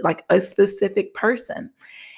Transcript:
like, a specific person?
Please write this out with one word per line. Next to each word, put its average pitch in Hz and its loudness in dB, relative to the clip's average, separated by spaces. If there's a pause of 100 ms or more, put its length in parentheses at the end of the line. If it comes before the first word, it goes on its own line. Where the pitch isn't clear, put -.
like, 165 -2
a 180 4
specific 196 0
person? - -4 (460)